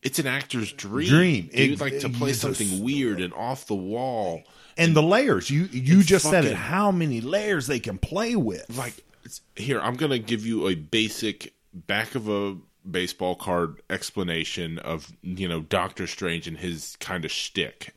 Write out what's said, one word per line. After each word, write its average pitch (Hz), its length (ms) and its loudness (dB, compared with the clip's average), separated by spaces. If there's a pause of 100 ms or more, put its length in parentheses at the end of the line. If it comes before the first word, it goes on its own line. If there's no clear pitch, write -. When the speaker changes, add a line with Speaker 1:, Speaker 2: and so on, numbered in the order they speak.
Speaker 1:
it's - 160 -4
an 151 80 0
actor's 127 480 -4
dream. 123 340 -4
Speaker 2:
Dream. 143 480 6
Speaker 1:
Dude, 135 180 4
Speaker 2:
Ex-, 147 80 -4
Speaker 1:
like, 139 180 -4
to 135 100 -4
play 127 220 -2
Speaker 2:
it's 117 80 -2
a - 20 -4
Speaker 1:
something 104 260 -2
Speaker 2:
s- 95 120 -2
Speaker 1:
weird 117 420 0
and 90 140 -4
off 120 320 -6
the 107 80 -2
wall. 101 680 -4 (340)
Speaker 2:
And 165 200 4
the 151 80 8
layers. 180 480 4
You, 165 200 0
you 131 280 6
Speaker 1:
It's 180 80 8
Speaker 2:
just 170 200 6
said 160 180 6
it. 113 40 4
Speaker 1:
fucking 104 140 -2
Speaker 2:
How 196 280 2
many 156 300 0
layers 175 460 0
they 135 120 0
can 101 200 -6
play 226 360 -2
with. 110 300 0 (100)
Speaker 1:
Like, 123 200 -8 (280)
it's, - 180 -16 (140)
here, 120 240 -2
I'm 120 180 -2
gonna 139 200 0
give 110 300 -2
you 110 200 0
a 95 60 4
basic 104 800 -2 (180)
back 101 440 -4
of 113 120 -4
a 101 280 -2 (340)
baseball 90 460 -2
card 87 560 -2
explanation 85 880 -4
of, 80 320 -8 (100)
you 90 260 -6
know, 82 140 -2
Doctor 92 460 -2
Strange 85 400 -6
and 80 100 -10
his 82 420 -8
kind 92 240 -6
of 78 60 -6
shtick - 680 -6